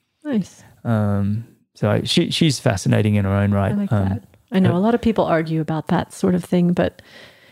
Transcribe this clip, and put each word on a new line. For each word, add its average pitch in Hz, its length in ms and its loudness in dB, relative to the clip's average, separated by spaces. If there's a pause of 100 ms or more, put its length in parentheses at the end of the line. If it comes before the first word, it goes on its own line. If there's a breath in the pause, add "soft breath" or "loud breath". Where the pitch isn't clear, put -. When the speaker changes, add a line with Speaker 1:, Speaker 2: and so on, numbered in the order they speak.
(240)
Speaker 1:
Nice. 247 400 -6 (200)
Speaker 2:
Um, 104 600 -2 (300)
so 107 160 0
I, 110 120 0
she, - 280 0
she's 156 280 0
fascinating 107 560 0
in 101 100 0
her 98 100 0
own 101 160 2
right. 98 220 0
Speaker 1:
I - 20 -2
like 202 160 -2
Speaker 2:
Um, 98 180 0
Speaker 1:
that. 98 140 -4 (280)
I 190 80 0
know 185 140 4
Speaker 2:
uh, 175 40 0
Speaker 1:
a 180 40 0
lot 233 140 2
of 233 60 -4
people 214 240 0
argue 160 360 0
about 156 260 -6
that 160 260 -2
sort 190 200 0
of 180 100 -2
thing, 175 300 2
but - 280 -2 (500 loud breath)